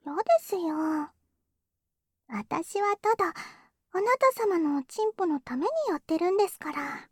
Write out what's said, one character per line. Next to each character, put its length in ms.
嫌 100
で 80
す 140
よ。 560
私 540
は 160
た 180
だ、 180
あ 80
な 160
た 160
様 260
の 180
お 60
ち 200
ん 100
ぽ 120
の 140
た 160
め 100
に 60
や 60
っ 60
て 180
る 100
ん 80
で 100
す 120
か 120
ら。 400